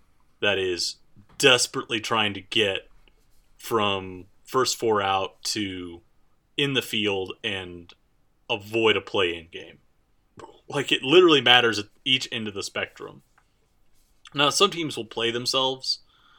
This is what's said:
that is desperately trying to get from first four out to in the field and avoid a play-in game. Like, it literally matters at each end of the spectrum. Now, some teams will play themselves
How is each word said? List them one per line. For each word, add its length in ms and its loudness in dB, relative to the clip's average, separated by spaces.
that 180 2
is 380 -4
desperately 640 2
trying 320 -2
to 80 -12
get 480 -2
from 720 -4
first 340 -2
four 240 0
out 420 -2
to 580 -8
in 160 -2
the 80 0
field 500 -4
and 480 -10
avoid 480 2
a 40 0
play-in 460 -2
game. 320 -20
Like, 240 -6
it 100 2
literally 380 8
matters 400 6
at 60 -8
each 260 0
end 200 -6
of 40 -10
the 80 -6
spectrum. 600 -10
Now, 160 2
some 200 4
teams 280 -6
will 80 -6
play 260 -2
themselves 680 -4